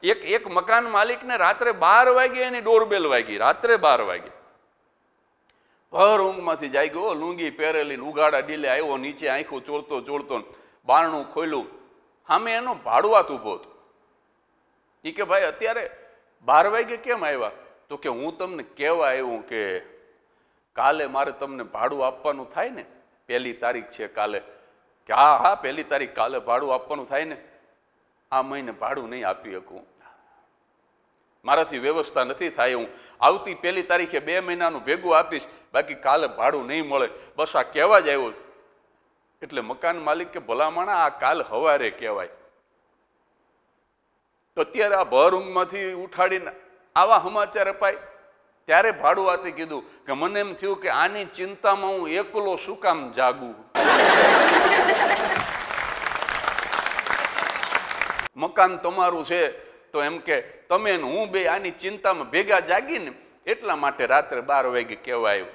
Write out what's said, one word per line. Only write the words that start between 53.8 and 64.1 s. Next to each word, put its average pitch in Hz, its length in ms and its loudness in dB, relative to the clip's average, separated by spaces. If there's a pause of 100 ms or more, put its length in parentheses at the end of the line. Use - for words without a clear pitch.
મકાન 175 400 4
તમારું 180 480 0
છે 165 460 -2 (200)
તો 151 120 -2
એમ 156 160 -4
કે 151 220 -2
તમે 196 560 -2
ને 160 60 -4
હું 185 280 -4
બે 185 160 -2
આની 180 240 -2
ચિંતામાં 185 600 -4
ભેગા 196 300 2
જાગીને 185 520 -2 (340)
એટલા 190 300 -4
માટે 139 300 0
રાત્રે 135 340 2